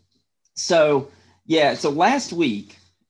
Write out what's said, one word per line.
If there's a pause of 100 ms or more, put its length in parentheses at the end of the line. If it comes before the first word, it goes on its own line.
(540)
so, (380)
yeah,
so
last
week (320)